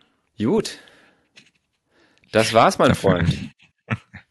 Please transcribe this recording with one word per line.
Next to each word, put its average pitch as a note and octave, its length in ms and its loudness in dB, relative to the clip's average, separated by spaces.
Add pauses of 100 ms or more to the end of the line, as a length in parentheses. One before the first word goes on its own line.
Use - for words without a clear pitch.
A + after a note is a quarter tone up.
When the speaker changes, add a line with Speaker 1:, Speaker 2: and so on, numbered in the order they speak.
(380)
Speaker 1:
Gut. D#3+ 420 -4 (1500)
Das A2 220 0
war's, C#3 260 4
mein D3 100 4
Speaker 2:
Dafür. F#2+ 220 0
Speaker 1:
Freund. E2+ 400 -2 (800)